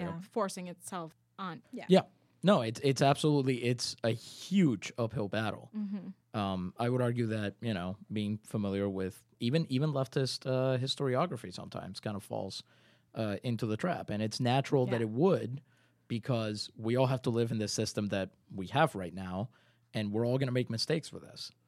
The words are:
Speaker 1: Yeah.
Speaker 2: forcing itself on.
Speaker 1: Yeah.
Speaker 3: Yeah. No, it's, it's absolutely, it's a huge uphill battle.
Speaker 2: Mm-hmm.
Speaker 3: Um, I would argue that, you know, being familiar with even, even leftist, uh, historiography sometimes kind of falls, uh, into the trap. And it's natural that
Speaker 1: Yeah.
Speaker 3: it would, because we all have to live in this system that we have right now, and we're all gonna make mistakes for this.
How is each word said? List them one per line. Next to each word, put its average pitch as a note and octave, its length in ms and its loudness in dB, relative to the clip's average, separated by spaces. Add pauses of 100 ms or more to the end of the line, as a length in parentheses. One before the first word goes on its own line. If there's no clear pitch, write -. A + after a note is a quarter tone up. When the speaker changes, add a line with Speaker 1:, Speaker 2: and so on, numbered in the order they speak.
Speaker 1:
Yeah. E3 60 -6 (200)
Speaker 2:
forcing F#3+ 340 -4
itself F3 460 -10 (260)
on. F#3 320 -8
Speaker 1:
Yeah. A#3 160 -12
Speaker 3:
Yeah. F3+ 140 8 (420)
No, E3+ 200 6
it's, A#2+ 200 -2
it's C3+ 200 4
absolutely, C#3 540 4
it's A#2+ 380 0 (100)
a A2+ 60 4
huge A#2+ 880 2
uphill A2 300 -2
battle. G#2+ 480 -2
Speaker 2:
Mm-hmm. F#3+ 640 -8
Speaker 3:
Um, F#2 400 -2
I A#2+ 120 2
would B2+ 100 2
argue A#2+ 280 0
that, G#2+ 320 -2
you A#2 140 -2
know, F#2 220 -4 (160)
being G#2 320 -2
familiar G2+ 440 -2
with F#2+ 320 -4 (200)
even, D3 300 0
even C#3+ 220 2
leftist, C3+ 540 -2
uh, C3 320 2
historiography B2+ 720 -2
sometimes F#2 460 -10
kind G#2+ 160 -4
of F#2+ 80 -8
falls, G#2 400 -8 (520)
uh, G#2 280 -2
into A#2 240 -2
the G#2+ 100 0
trap. - 340 -4
And G#2 120 -2
it's A2 160 -2
natural B2+ 480 4
that B2 140 0
Speaker 1:
Yeah. A2+ 60 2
Speaker 3:
it - 40 -4
would, B2 500 2 (480)
because A2 680 -2
we A#2 200 0
all C3 100 6
have B2+ 160 0
to B2+ 80 0
live A#2 200 2
in A#2 80 -2
this G#2 140 0
system G#2+ 360 0
that G2 220 -2 (240)
we F#2+ 140 -6
have C#3+ 260 4
right F2 200 -6
now, F#2 340 -4 (460)
and G#2 180 -2
we're A#2 140 2
all B2+ 120 2
gonna C3 140 0
make B2 180 2
mistakes D3+ 380 -2
for - 100 -14
this. - 320 -14 (180)